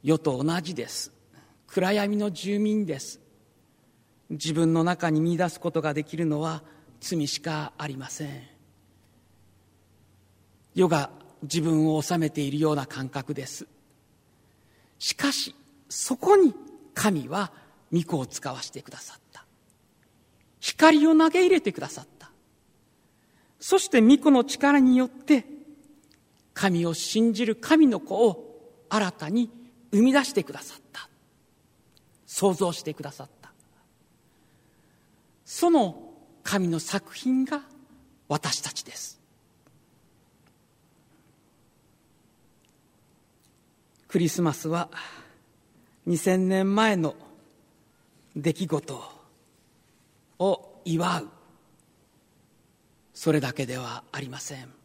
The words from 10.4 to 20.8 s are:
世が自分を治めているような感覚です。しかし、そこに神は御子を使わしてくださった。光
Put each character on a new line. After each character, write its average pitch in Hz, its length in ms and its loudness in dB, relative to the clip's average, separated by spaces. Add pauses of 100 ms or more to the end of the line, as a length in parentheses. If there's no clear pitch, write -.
世 180 120 4
が 151 220 0 (340)
自 156 180 -4
分 156 260 2
を 156 160 0
治 175 140 -2
め 156 120 -2
て 147 120 -6
い 139 100 -4
る 147 80 -4
よ 156 140 2
う - 20 0
な 135 100 -4
感 131 240 -10
覚 139 240 -10
で 143 140 -10
す。 - 200 -16 (1300)
し - 160 -6
か 277 160 -2
し、 - 240 -6 (340)
そ - 280 -6
こ 392 180 6
に 349 180 6 (400)
神 160 340 0
は 185 240 -6 (400)
御 165 120 0
子 165 140 -4
を 131 80 -4
使 - 260 -10
わ 131 100 -10
し - 80 -12
て - 120 -16
く - 100 -20
だ - 80 -18
さ - 180 -20
っ - 40 -20 (100)
た。 - 140 -20 (1120)
光 311 480 6